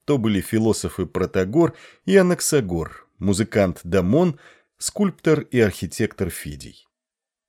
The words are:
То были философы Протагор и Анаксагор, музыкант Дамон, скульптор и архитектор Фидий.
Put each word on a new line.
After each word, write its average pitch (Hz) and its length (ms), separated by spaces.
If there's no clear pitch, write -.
То 143 120
были 107 220
философы 101 640
Протагор 95 680
и 190 120
Анаксагор, 135 880
музыкант 98 640
Дамон, 101 540
скульптор 165 640
и - 200
архитектор 95 720
Фидий. 69 560